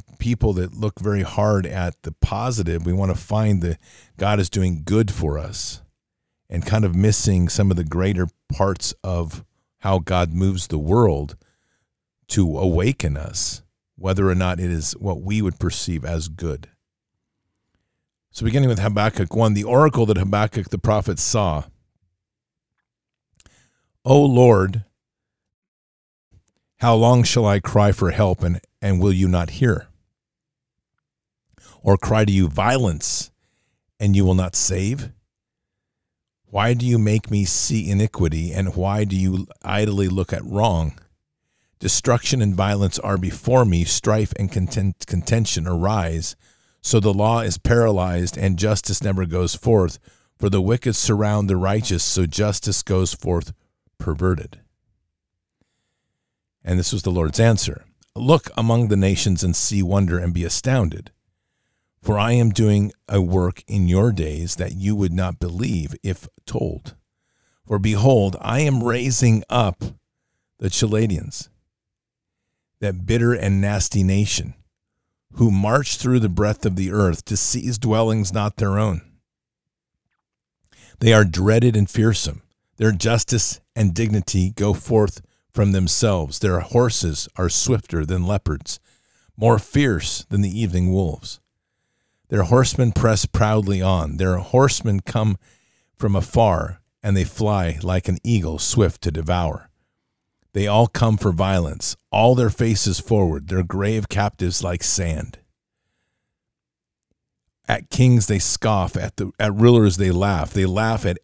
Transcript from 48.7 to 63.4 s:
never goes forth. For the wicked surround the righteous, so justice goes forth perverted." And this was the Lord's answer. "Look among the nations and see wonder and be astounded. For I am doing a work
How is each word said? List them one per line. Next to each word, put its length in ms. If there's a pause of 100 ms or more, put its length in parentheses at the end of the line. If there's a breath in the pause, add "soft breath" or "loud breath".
never 220
goes 300
forth. 440 (380 soft breath)
For 120
the 120
wicked 340
surround 540
the 80
righteous, 460
so 220
justice 560
goes 320
forth 400 (440)
perverted." 640 (2000)
And 160
this 120
was 120
the 80
Lord's 280
answer. 460 (300)
"Look 420
among 300
the 100
nations 460
and 120
see 280
wonder 340
and 160
be 100
astounded. 680 (920)
For 160
I 140
am 200
doing 420 (160)
a 120
work 460